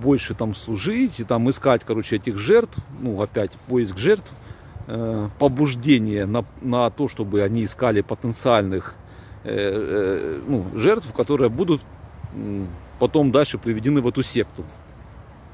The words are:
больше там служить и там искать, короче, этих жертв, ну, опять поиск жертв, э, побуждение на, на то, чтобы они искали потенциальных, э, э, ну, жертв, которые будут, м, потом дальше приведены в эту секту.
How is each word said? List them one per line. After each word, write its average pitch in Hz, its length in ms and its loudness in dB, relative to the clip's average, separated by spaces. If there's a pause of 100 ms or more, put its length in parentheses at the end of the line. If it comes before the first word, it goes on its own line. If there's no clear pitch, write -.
больше 131 320 2
там 107 220 -4
служить 175 640 -2
и 113 40 -8
там 117 260 2
искать, 135 340 2
короче, 110 320 -2
этих 101 220 -4
жертв, 208 400 2 (220)
ну, 113 220 -4
опять 104 300 -2 (160)
поиск 117 280 0
жертв, 185 340 0 (580)
э, 110 400 -4 (100)
побуждение 123 880 2
на, 110 180 0 (180)
на 120 280 2
то, 147 180 -2
чтобы 101 340 -2
они 110 220 0
искали 110 380 2
потенциальных, 107 920 0 (500)
э, 110 100 -8
э, 95 960 -2
ну, 120 160 0 (100)
жертв, 143 380 2
которые 127 360 2
будут, 151 320 0 (540)
м, 101 320 -6 (320)
потом 139 320 4
дальше 131 280 2
приведены 117 420 0
в 120 80 0
эту 131 140 0
секту. - 420 -4 (880)